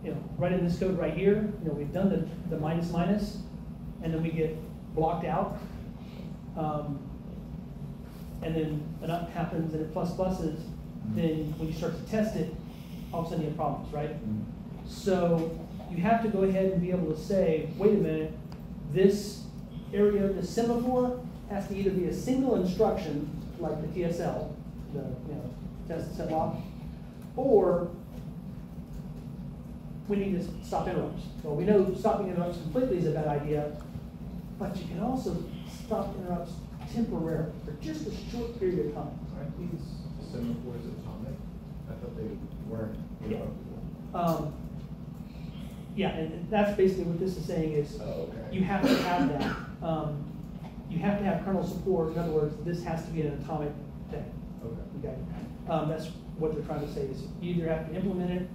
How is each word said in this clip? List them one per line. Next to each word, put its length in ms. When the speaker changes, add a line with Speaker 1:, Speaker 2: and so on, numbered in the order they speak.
Speaker 1:
you 80
know, 100
writing 260
this 140
code 200
right 160
here, 360
you 60
know, 60
we've 180
done 180
the, 440
the 60
minus 300
minus, 480
and 100
then 100
we 80
get 260
blocked 320
out, 320
um, 420
and 120
then 480
an 80
up 220
happens 420
and 80
it 100
plus 200
pluses, 480
Speaker 2:
Mm-hmm. 140
Speaker 1:
then 380
when 100
you 60
start 220
to 140
test 240
it, 180
all 80
of 60
a 20
sudden 160
you 60
have 60
problems, 360
right? 180
Speaker 2:
Mm-hmm. 300
Speaker 1:
So 680
you 60
have 200
to 60
go 140
ahead 300
and 100
be 80
able 200
to 80
say, 600
"Wait 160
a 20
minute, 360
this 520
area 320
of 100
the 100
semaphore 720
has 200
to 80
either 140
be 140
a 80
single 440
instruction, 720
like 220
the 80
T 160
S 160
L, 340
the, 80
you 340
know, 160
test 260
set 160
lock, 260
or 540
we 100
need 220
to 280
stop 200
interrupts." 360
Well, 120
we 100
know 300
stopping 340
interrupts 300
completely 400
is 80
a 60
bad 160
idea, 440
but 180
you 120
can 120
also 420
stop 320
interrupts 340
temporarily 600
for 160
just 260
a 60
short 300
period 260
of 80
time. 240
Speaker 2:
Aren't 200
these 220
semaphores 540
atomic? 320
I 60
thought 240
they 180
weren't 280
Speaker 1:
Yeah. 120
Speaker 2:
interruptible. 760
Speaker 1:
Um, 380
yeah, 160
and, 220
and 180
that's 260
basically 280
what 140
this 200
is 60
saying 280
is 300
Speaker 2:
Oh, 260
okay. 260
Speaker 1:
you 100
have 180
to 200
have 280
that. 260
Um, 380
you 80
have 200
to 60
have 200
kernel 220
support. 460
In 60
other 140
words, 220
this 200
has 220
to 60
be 100
an 100
atomic 300
thing. 140
Speaker 2:
Okay. 440
Speaker 1:
Okay? 80
Um, 180
that's 200
what 160
they're 100
trying 220
to 60
say 100
is 200
you 140
either 140
have 200
to 80
implement 340
it 240